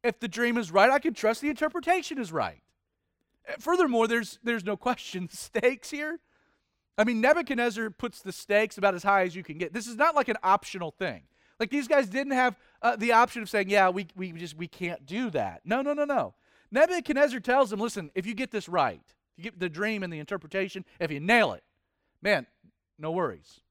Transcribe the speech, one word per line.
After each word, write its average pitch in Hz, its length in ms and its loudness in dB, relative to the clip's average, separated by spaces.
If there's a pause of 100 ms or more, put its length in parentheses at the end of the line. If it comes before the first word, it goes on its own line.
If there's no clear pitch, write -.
If 240 180 -2
the 233 80 -6
dream 240 300 0
is 202 120 -4
right, 196 200 8
I 277 80 4
can 294 160 0
trust 220 260 0
the 285 80 -2
interpretation 311 720 -2
is 208 120 -6
right. 110 320 -4 (960)
Furthermore, 285 480 2
there's, 233 360 -2
there's 233 220 -4
no 208 120 -4
question 185 520 -6
<laughs> - 40 -16
stakes - 580 -2
here. 302 300 -8 (760)
I 214 80 2
mean, 226 160 0
Nebuchadnezzar 240 720 2
puts - 300 -8
the 190 120 -12
stakes 208 460 0
about 196 160 4
as 170 80 -8
high 196 200 4
as 185 120 -2
you 185 80 -12
can 151 160 -12
get. 165 140 -6
This 214 140 -8
is 233 100 -12
not 311 180 2
like 285 140 2
an 220 140 0
optional 185 500 0
thing. 131 300 -6 (360)
Like, 226 120 -4
these 269 180 -4
guys 277 200 4
didn't 269 240 -4
have, 254 240 2 (260)
uh, 233 140 2
the 233 160 0
option 233 300 4
of 202 60 -12
saying, 202 200 0
"Yeah, 196 200 6
we, 185 180 -2 (100)
we 185 160 -8
just, 165 240 -12
we 170 120 -8
can't 170 380 -10
do 214 240 -4
that." 101 340 -4
No, 233 180 -2
no, 285 100 -2
no, 294 120 -2
no. 240 300 -2 (400)
Nebuchadnezzar 285 680 2
tells 254 300 4
them, 202 100 -4
"Listen, 202 340 -6
if 190 120 -4
you 226 80 -6
get 247 160 -6
this 208 180 -6
right, 139 380 0
if - 380 -20
you - 0 -
get - 160 -12
the 180 80 -2
dream 202 340 -4
and 180 100 -6
the 156 60 -10
interpretation, 190 680 -6 (140)
if 165 120 -2
you 143 100 -6
nail 196 320 4
it, 87 100 -12 (580)
man, 175 260 2 (520)
no 156 140 -6
worries. 143 480 -4 (100)